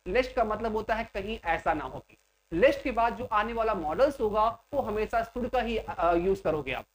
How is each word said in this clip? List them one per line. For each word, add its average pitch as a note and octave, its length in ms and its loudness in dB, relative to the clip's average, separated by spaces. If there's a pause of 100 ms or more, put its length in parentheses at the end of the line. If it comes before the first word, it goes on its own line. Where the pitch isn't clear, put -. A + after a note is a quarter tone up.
Lest B3+ 280 0
का A#3+ 80 2
मतलब G#3+ 320 -2
होता A3 200 -2
है A3+ 80 -4 (100)
कहीं G#3+ 260 -6
ऐसा E3+ 340 0
ना D3 120 -4
हो C3 140 -10
कि। - 180 -20 (360)
Lest B3+ 300 4
के C4+ 80 -2
बाद A3+ 240 2
जो A#3+ 100 -8
आने A3 280 0
वाला A3 200 0
models F3+ 460 2
होगा G#3+ 540 0
वो C#4 80 0
हमेशा G#3+ 520 -2
should B3 180 -4
का B3 100 2
ही, A3+ 160 -2
अ, F3 360 0
यूज़ F#3 300 2
करोगे D3 300 -2
आप। A#2 220 -6